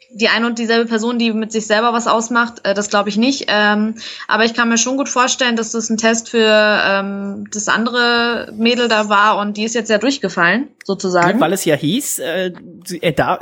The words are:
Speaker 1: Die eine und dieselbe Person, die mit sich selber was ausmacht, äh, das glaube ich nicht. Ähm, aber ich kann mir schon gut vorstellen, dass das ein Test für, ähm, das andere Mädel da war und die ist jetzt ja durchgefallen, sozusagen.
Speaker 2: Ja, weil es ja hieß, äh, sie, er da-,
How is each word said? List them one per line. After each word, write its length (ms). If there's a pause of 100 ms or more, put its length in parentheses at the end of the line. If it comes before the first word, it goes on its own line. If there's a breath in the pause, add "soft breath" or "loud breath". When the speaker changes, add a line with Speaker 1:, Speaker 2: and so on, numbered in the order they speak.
(140)
Speaker 1:
Die 140
eine 180
und 140
dieselbe 300
Person, 300
die 120
mit 220
sich 140
selber 260
was 120
ausmacht, 600
äh, 80
das 160
glaube 180
ich 80
nicht. 320
Ähm, 480 (320 loud breath)
aber 160
ich 100
kann 140
mir 100
schon 200
gut 100
vorstellen, 480
dass 160
das 180
ein 60
Test 320
für, 180 (400)
ähm, 680
das 160
andere 840
Mädel 360
da 180
war 300
und 180
die 80
ist 100
jetzt 160
ja 100
durchgefallen, 680 (160)
sozusagen. 460
Speaker 2:
Ja, 100
weil 140
es 100
ja 120
hieß, 440
äh, 320 (340)
sie, 160
er 120
da-, 280